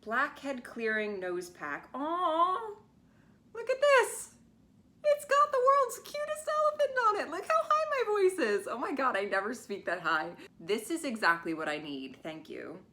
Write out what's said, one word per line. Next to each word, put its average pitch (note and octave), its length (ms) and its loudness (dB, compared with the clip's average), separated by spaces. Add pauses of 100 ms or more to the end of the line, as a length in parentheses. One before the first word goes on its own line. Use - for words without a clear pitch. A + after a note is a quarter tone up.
Blackhead C4+ 600 -4
clearing G#3+ 560 -2
nose F3+ 300 -6
pack. D3+ 440 -8
Aw, E4+ 640 2 (960)
look A4+ 160 -8
at C5+ 100 2
this. C5+ 500 4 (760)
It's D5 200 2
got C#5+ 280 4
the C5+ 60 2
world's C5 460 4
cutest D#5 440 -6 (140)
elephant D5+ 360 2 (100)
on G#4 120 2
it. C4 100 -6
Look F4+ 160 -6
how D#5+ 160 2
high D5+ 420 2
my G#4 80 0
voice F#4+ 260 4
is. G#3 320 0
Oh - 80 -6
my E4 140 -4
God, C4 240 0
I G3 80 0
never G3 300 -2
speak G3+ 320 -8
that F3+ 140 -2
high. E3 280 0 (300)
This G3 320 -4
is E4 140 -4
exactly F3+ 500 0
what D#3 140 -4
I D3+ 100 -4
need. C3+ 440 -10
Thank D#3 260 -12
you. B2+ 300 -12 (140)